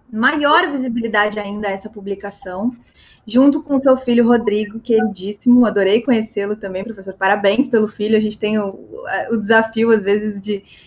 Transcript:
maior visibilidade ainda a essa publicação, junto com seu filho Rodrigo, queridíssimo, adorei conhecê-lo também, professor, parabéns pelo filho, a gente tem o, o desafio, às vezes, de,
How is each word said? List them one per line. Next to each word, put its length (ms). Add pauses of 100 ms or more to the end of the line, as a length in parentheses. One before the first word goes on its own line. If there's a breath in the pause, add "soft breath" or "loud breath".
(140)
maior 560
visibilidade 680
ainda 280
a 40
essa 180
publicação, 840 (560 soft breath)
junto 360
com 160
seu 180
filho 300
Rodrigo, 520
queridíssimo, 840
adorei 380
conhecê-lo 520
também, 280
professor, 320
parabéns 520
pelo 200
filho, 280
a 40
gente 180
tem 220
o, 180 (540)
o 60
desafio, 520
às 140
vezes, 360
de, 240 (240 soft breath)